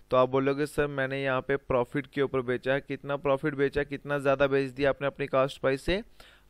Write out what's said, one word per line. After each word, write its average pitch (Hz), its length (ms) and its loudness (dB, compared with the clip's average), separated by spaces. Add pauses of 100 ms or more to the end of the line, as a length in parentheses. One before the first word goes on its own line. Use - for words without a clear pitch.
(120)
तो 131 60 4
आप 127 120 6
बोलोगे 135 360 0
सर 147 240 -2
मैंने 135 340 -4
यहाँ 131 180 0
पे 139 160 -2
प्रॉफिट 135 500 -2
के - 140 -2
ऊपर 131 220 0
बेचा 123 300 -2
है। 139 80 -2
कितना 143 360 -6
प्रॉफिट 143 380 -2
बेचा, 139 300 0
कितना 143 340 -6
ज़्यादा 139 280 4
बेच 135 240 0
दिया 139 180 0
आपने 139 180 -2
अपनी 139 200 -6
कॉस्ट 135 340 0
प्राइस 135 200 0
से, 185 200 -2 (480)